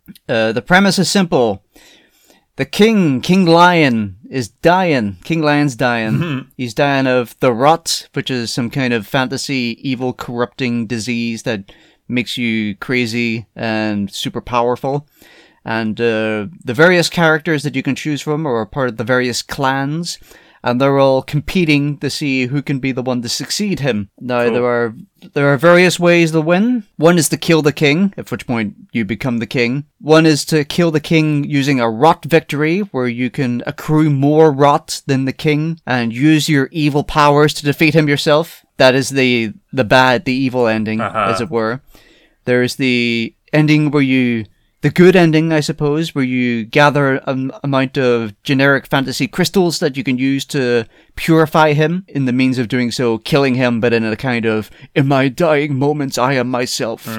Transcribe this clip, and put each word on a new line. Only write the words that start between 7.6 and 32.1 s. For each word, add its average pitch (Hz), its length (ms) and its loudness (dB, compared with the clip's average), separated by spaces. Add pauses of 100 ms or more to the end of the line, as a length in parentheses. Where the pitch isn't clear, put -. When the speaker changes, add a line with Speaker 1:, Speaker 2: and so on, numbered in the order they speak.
Speaker 1:
which 139 160 -6
is 120 220 -6
some 117 180 -4
kind 131 220 -2
of 110 140 -4
fantasy, 131 720 -4 (100)
evil, 127 240 -4
corrupting 120 760 -6
disease 117 580 -6
that 107 280 -8 (360)
makes 120 280 -4
you 110 400 -2
crazy 117 800 -4
and 110 560 -4
super 123 300 -8
powerful. 123 680 -4 (580)
And, 113 360 -4
uh, 110 460 -2 (180)
the 123 100 -6
various 165 340 4
characters 156 540 0
that 139 140 -6
you 135 60 -4
can 135 120 -2
choose 147 280 -6
from 151 240 -4
are 113 200 -2
part 131 220 -4
of 113 80 -8
the 120 80 -6
various 123 380 -2
clans, 139 760 -4 (460)
and 123 160 0
they're 139 180 2
all 135 240 4
competing 147 760 0
to 139 120 -6
see 131 360 -2
who 135 160 -4
can 139 180 -4
be 135 100 -4
the 127 120 -4
one 123 200 -2
to 117 60 -8
succeed 190 520 -4
him. 107 380 -2
Now, 123 260 -2
Speaker 2:
Cool. 117 100 0
Speaker 1:
there 123 100 0
are, 120 300 -2 (400)
there 143 180 2
are 139 40 2
various 175 440 4
ways 170 320 4
to 160 80 2
win. 208 440 0 (120)
One 170 220 4
is 151 100 0
to 151 80 -4
kill 156 260 2
the 147 100 2
king, 160 440 2
at - 140 -12
which - 160 -10
point 113 280 -4 (180)
you 117 120 -2
become 117 340 -4
the 101 80 -6
king. 131 380 -2 (160)
One 156 260 4
is 151 200 2
to 151 180 0
kill 170 260 0
the 151 100 0
king 156 440 0
using 139 360 0
a 117 100 0
rot 117 340 2